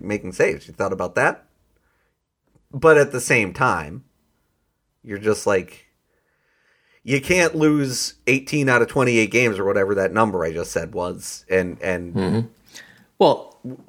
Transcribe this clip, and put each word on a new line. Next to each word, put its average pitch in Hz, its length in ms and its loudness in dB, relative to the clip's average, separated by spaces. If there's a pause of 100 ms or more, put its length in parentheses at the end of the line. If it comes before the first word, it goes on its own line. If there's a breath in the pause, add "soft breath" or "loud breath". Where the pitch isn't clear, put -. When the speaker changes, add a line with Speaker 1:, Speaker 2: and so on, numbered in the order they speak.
Speaker 1:
making 95 320 -8
saves? - 340 -2
You 87 60 -20
thought 98 180 -4
about 92 240 -6
that?" 139 300 -2 (1300)
But 151 240 6
at 143 160 4
the 127 80 -6
same 107 320 0
time, 95 500 -2 (1000)
you're 104 140 -8
just 107 300 -2
like, 95 380 -2 (1200)
you 135 180 -2
can't 175 340 2
lose 151 600 0 (120)
eighteen 135 400 0
out 123 140 4
of 113 80 0
twenty-eight 120 420 2
games 113 260 2
or 101 60 -2
whatever 98 320 0
that 95 160 0
number 98 320 0
I 82 80 -2
just 80 200 -8
said 82 220 -6
was, 87 560 -10
and, 92 320 -2
and 87 320 -6
Speaker 2:
Mm-hmm. 95 340 -2 (720 loud breath)
Well, - 360 2 (320)